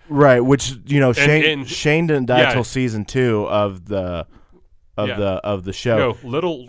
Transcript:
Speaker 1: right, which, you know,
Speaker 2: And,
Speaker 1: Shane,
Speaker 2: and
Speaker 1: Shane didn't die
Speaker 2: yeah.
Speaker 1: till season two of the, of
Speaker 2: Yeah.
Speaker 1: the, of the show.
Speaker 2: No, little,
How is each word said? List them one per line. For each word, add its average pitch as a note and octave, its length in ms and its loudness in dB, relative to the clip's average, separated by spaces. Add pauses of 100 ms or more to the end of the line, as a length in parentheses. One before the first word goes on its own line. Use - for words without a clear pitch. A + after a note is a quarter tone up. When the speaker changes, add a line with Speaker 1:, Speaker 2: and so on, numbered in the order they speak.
Speaker 1:
right, C#3 320 6
which, C3 340 2 (100)
you C#3+ 140 0
know, C3+ 120 4
Speaker 2:
And, A#2 60 0
Speaker 1:
Shane, D#3 280 4
Speaker 2:
and C#3+ 240 0
Speaker 1:
Shane D#3+ 400 0
didn't C#3 180 0
die B2 140 2
Speaker 2:
yeah. C3 140 2
Speaker 1:
till A#2+ 100 0
season A2+ 400 -4
two A#2 440 0
of G2+ 380 -2
the, F2+ 400 -6 (680)
of G#2+ 140 -4
Speaker 2:
Yeah. A2+ 60 -8
Speaker 1:
the, G2+ 120 -2 (160)
of G2+ 180 -4
the F#2 100 -10
show. A#2 240 -2
Speaker 2:
No, A#2+ 320 -2
little, D3 400 -6